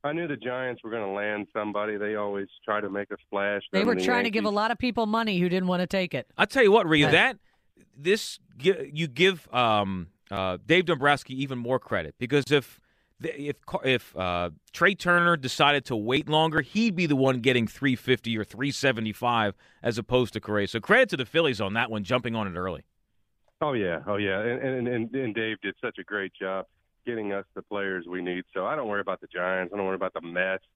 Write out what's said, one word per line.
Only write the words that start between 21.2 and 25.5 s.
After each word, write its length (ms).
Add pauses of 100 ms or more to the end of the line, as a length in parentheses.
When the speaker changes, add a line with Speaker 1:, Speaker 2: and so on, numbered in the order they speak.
Speaker 3:
Phillies 340
on 140
that 160
one, 120
jumping 320
on 120
it 100
early. 280 (760)
Speaker 1:
Oh, 140
yeah. 320
Oh, 100
yeah. 240
And, 220
and, 260
and, 260
and 200
Dave 260